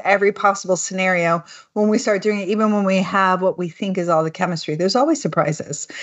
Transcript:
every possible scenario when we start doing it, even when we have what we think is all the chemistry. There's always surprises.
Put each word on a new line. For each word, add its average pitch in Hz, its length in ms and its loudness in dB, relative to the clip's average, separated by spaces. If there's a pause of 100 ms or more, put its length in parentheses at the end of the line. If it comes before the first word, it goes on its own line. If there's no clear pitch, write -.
every 196 280 2
possible 190 440 0
scenario 175 680 0 (300)
when 214 140 2
we 214 100 4
start 208 240 0
doing 208 180 0
it, 180 80 -8
even 214 240 2
when 208 120 2
we 190 180 2
have 185 400 2
what 185 160 0
we 175 100 -2
think 190 300 -6
is 175 100 -2
all 160 160 2
the 160 60 -2
chemistry. 165 440 -4
There's 185 220 0
always 294 240 2
surprises. 156 680 -4 (160)